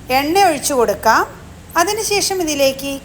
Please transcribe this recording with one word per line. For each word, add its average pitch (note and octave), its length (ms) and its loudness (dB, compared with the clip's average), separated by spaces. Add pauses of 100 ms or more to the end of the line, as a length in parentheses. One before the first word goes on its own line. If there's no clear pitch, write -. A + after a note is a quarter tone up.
(180)
എണ്ണ D4 160 -2 (140)
ഒഴിച്ചു D4 300 -2
കൊടുക്കാം. A#3+ 440 2 (580)
അതിനുശേഷം G4+ 640 -2
ഇതിലേക്ക് C#4 460 -2 (140)